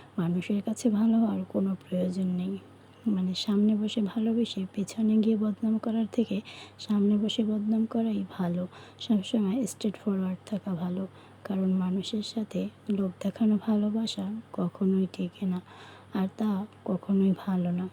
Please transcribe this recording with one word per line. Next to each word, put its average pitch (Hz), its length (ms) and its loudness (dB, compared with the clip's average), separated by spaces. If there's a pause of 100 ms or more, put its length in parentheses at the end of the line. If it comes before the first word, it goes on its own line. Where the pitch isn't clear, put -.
(180)
মানুষের 180 440 0
কাছে 220 280 0
ভালো 220 280 4
হওয়ার 202 260 2
কোনো 196 320 0
প্রয়োজন 185 520 -2
নেই। 180 300 -2 (500)
মানে, 185 280 2
সামনে 208 400 2
বসে 214 260 0
ভালোবেসে 220 720 0
পেছনে 214 440 2
গিয়ে 220 200 4
বদনাম 214 400 0
করার 226 340 0
থেকে 208 300 0 (380)
সামনে 208 380 2
বসে 214 260 0
বদনাম 214 420 0
করাই 226 460 0
ভালো। 180 360 -2 (320)
সবসময় 214 680 0
স্ট্রেট - 320 -4
ফরওয়ার্ড 190 480 -2
থাকা 196 280 -6
ভালো, 180 340 -4 (360)
কারণ 190 300 0
মানুষের 190 500 0
সাথে 208 460 -4 (200)
লোভ 196 220 0 (120)
দেখানো 214 380 2
ভালোবাসা 214 640 0 (280)
কখনোই 190 600 0
টেকে 185 320 -6
না, 180 160 -2 (520)
আর 190 140 0 (100)
তা 214 280 0 (200)
কখনোই 190 520 2
ভালো 180 340 0
না। 180 220 -2